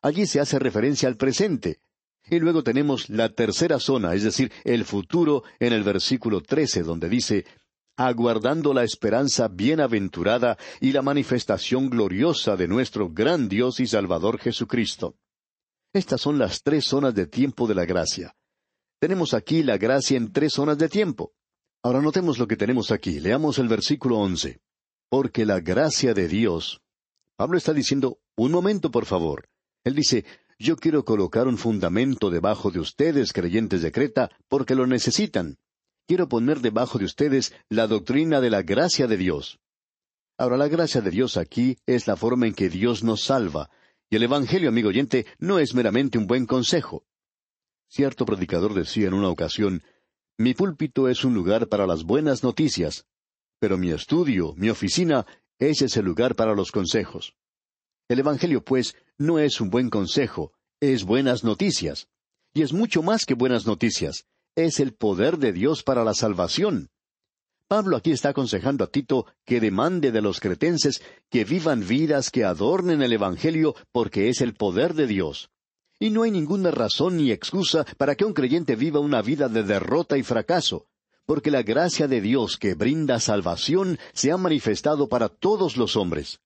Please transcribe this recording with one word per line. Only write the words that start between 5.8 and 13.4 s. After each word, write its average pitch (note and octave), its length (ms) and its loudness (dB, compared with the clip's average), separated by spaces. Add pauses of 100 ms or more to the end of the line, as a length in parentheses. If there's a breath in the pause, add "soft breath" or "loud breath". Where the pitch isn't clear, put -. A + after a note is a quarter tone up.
versículo G2+ 600 0
trece, C#3 420 0
donde E2 240 -4
dice, A2 360 0 (520 soft breath)
"Aguardando B2 760 0
la B2+ 120 2
esperanza A#2 640 0
bienaventurada A2+ 1080 0 (220 loud breath)
y C3+ 120 2
la C3+ 100 2
manifestación C3 880 0
gloriosa A2 640 0
de F2+ 140 0
nuestro G#2 420 -2
gran A#2+ 380 0